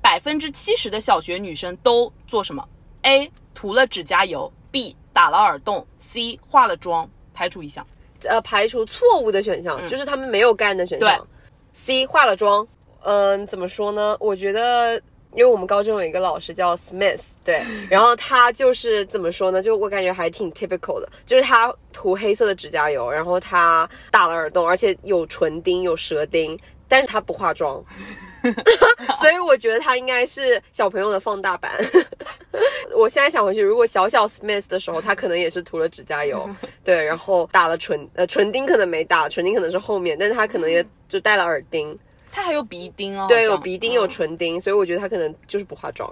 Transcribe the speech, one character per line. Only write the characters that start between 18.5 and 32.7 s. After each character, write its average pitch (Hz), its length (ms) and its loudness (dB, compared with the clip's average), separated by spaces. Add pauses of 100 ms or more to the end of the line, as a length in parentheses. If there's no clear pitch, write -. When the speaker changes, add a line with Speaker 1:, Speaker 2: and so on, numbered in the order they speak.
Speaker 2:
就 254 240 2
是 220 320 -2
怎 202 140 -6
么 170 100 -2
说 185 220 -2
呢？ 185 100 0
就 220 140 2
我 202 120 -2
感 196 140 -4
觉 180 100 0
还 180 160 -4
挺 170 240 -6
typical 170 480 -6
的， - 80 -12 (160)
就 - 120 2
是 262 80 6
他 240 280 4 (200)
涂 185 240 -2
黑 208 180 0
色 226 100 0
的 202 120 0
指 151 120 -16
甲 151 220 -2
油， 123 180 -4
然 151 160 -4
后 180 140 -2
他 170 500 2 (220)
打 196 160 2
了 165 60 -2
耳 160 180 -4
洞， 165 180 0
而 180 80 2
且 196 280 -2
有 180 220 -2
唇 160 360 -4
钉， 180 200 -2
有 175 140 -2
舌 151 300 -6
钉， 160 320 -4 (300)
但 262 120 6
是 277 60 0
他 214 140 -4
不 - 120 -10
化 175 220 -2
妆。 151 260 -4 (640)
<laughs> 262 800 2
所 311 120 8
以 349 60 0
我 339 180 4
觉 226 160 -2
得 226 80 0
他 277 160 0
应 254 100 -6
该 247 180 0
是 247 360 0 (120)
小 208 160 -2
朋 190 120 -4
友 208 100 -2
的 190 100 -2
放 202 200 -6
大 190 160 -2
版。 - 160 -10 (640)
<laughs> - 600 -4